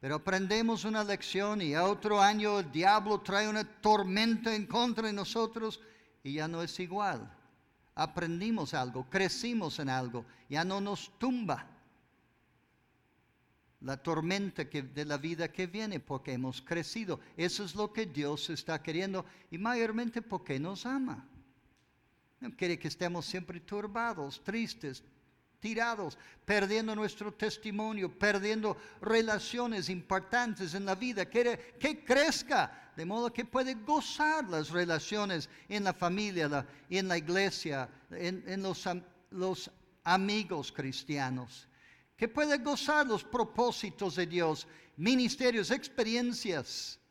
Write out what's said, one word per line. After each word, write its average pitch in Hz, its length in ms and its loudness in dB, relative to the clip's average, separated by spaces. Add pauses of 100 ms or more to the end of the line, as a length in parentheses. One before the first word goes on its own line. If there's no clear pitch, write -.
pero 135 160 -2
aprendemos 196 680 2
una 214 200 0
lección 202 560 0
y 151 140 0
a 165 100 4
otro 202 360 4
año 208 400 6
el 156 120 -4
diablo 202 480 4
trae 208 280 2
una 214 160 0
tormenta 214 880 4
en 208 120 -2
contra 220 420 0
de 214 40 -2
nosotros 220 680 -2 (440)
y 139 100 -4
ya 156 140 -2
no 170 140 -2
es - 180 -6
igual. 175 540 -2 (600)
Aprendimos 170 800 0
algo, 127 360 -2
crecimos 190 720 0
en 139 80 -2
algo, 123 360 -2 (240)
ya 151 160 0
no 190 160 -2
nos 202 380 -6
tumba 226 480 -2 (2250)
la 135 160 -4
tormenta 170 720 -2
que, 147 140 -4
de 131 220 -6
la 147 140 -2
vida 165 320 -2
que 185 160 -4
viene 202 320 -4
porque 135 340 -6
hemos 127 300 -4
crecido. 170 560 -4 (180)
Eso 175 280 -2
es 160 100 -10
lo 208 180 -2
que 220 140 -2
Dios 147 440 -4
está 160 300 -4
queriendo 185 440 -2 (260)
y 165 80 -8
mayormente 226 640 0
porque 175 380 -4
nos 180 260 -4
ama. 247 400 -4 (1120)
No - 160 -10
quiere 175 220 0
que - 80 -8
estemos 175 400 -4
siempre 175 340 -8
turbados, 202 840 -4
tristes, 196 580 -6 (580)
tirados, 220 560 -2 (280)
perdiendo 214 500 2
nuestro 214 400 -4
testimonio, 208 840 -4
perdiendo 208 600 2 (240)
relaciones 220 880 2
importantes 190 840 -2
en 196 100 -4
la 196 100 2
vida. 208 320 -2
Quiere 233 520 0
que 277 260 -2
crezca, 262 920 2
de 160 80 -6
modo 226 280 -2
que 240 120 -4
puede 262 300 0
gozar 294 760 2
las 156 220 -2
relaciones 175 800 0 (200)
en 202 160 -2
la 190 80 2
familia, 180 560 0
la, 143 180 0 (240)
en 190 160 0
la 180 100 2
iglesia, 165 720 0 (220)
en, 175 360 -4
en 190 140 -4
los 190 280 -4
am-, 180 160 -4 (260)
los 185 400 -4 (320)
amigos 190 680 2
cristianos. 131 960 -4 (480)
Que 226 100 0
puede 294 320 2
gozar 285 480 2
los 220 160 0
propósitos 214 960 0
de 175 100 2
Dios, 160 400 2 (300)
ministerios, 240 760 2
experiencias. 226 1300 -2 (120)